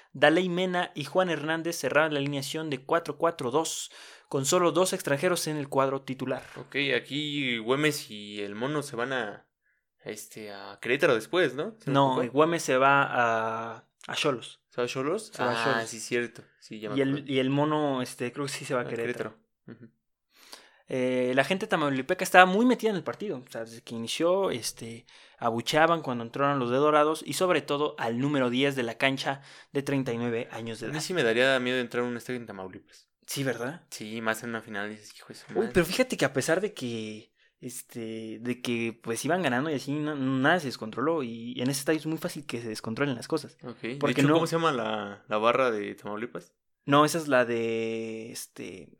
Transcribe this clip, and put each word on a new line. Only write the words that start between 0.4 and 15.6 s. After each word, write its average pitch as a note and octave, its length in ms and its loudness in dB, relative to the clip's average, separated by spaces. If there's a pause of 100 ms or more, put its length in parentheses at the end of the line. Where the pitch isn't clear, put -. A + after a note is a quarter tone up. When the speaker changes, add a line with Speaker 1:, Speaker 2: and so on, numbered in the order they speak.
Speaker 1:
Mena F3+ 460 0
y D3+ 100 -6
Juan F#3 240 2
Hernández D#3+ 480 -2
cerraron D3+ 360 2
la D3 60 0
alineación C#3+ 520 -4
de C3+ 120 -6
cuatro D#3+ 340 -2
cuatro E3 340 0
dos, D#3 400 -2 (360)
con C3+ 180 -2
solo F3 260 4
dos F#3 220 4
extranjeros E3+ 540 0
en D#3 100 -4
el C#3 120 -6
cuadro C3+ 320 0
titular. C3 420 -6 (140)
Speaker 2:
Ok, - 180 -10 (220)
aquí C#3 600 -4
Güemes C#3+ 500 0
y G#2 320 -10
el G2+ 140 -8
Mono C#3 260 -4
se - 160 -8
van B2 160 -2
a, G#2+ 320 -6 (580)
este, G#2+ 480 -12
a G2 300 -14
Querétaro C#3 340 2
después, C3 380 0
¿no? E3 260 -6
Si - 120 -6
no - 0 -
me - 20 0
Speaker 1:
No, C#3 140 6
Speaker 2:
equivoco. B2+ 160 0
Speaker 1:
eh, A#2+ 60 -4
Güemes D#3 340 2
se C3 140 2
va C#3 260 6
a, A2+ 840 0 (220)
a - 80 -6
Xolos. - 440 -2 (100)
Speaker 2:
¿Se - 120 -4
va B2 40 0
a A#2+ 40 -2
Xolos? D3+ 440 -4
Speaker 1:
Se - 80 -6
va A2+ 100 2
a A#2 100 0